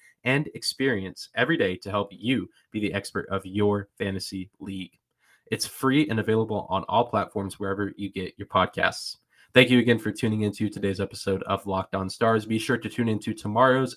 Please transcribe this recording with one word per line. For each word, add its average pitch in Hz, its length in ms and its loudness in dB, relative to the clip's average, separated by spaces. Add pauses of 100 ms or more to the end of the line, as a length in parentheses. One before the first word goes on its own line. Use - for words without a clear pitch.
(220)
and 143 320 0
experience 101 800 -4
every 127 220 2
day 92 220 0
to 95 120 -10
help 101 220 -2
you 113 360 -2 (220)
be 110 80 -6
the 98 160 -2
expert - 340 -6
of 98 160 -4
your 101 440 0 (100)
fantasy 95 520 -6 (100)
league. 95 360 -10 (520)
It's - 160 -2
free 139 440 2
and 113 100 0
available 110 500 0
on 95 200 0
all 107 180 2
platforms 98 540 -2
wherever 98 360 -2
you 98 140 -6
get 92 260 -6
your - 120 -12
podcasts. - 720 0 (360)
Thank 127 160 8
you 123 80 8
again 113 220 4
for - 100 -2
tuning 107 300 -2
into 104 280 0
today's 101 320 -2
episode 95 440 -2
of 98 240 -2
Locked 95 260 -4
On 95 160 -4
Stars. 113 340 2
Be 110 140 -2
sure 120 180 0
to 113 120 -8
tune 113 200 0
into 107 240 -2
tomorrow's 123 640 2